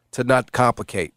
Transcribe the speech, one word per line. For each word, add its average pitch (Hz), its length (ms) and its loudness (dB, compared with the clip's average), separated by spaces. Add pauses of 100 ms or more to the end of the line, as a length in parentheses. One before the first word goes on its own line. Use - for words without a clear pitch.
(120)
to 127 120 -4
not 127 280 0
complicate 107 640 -2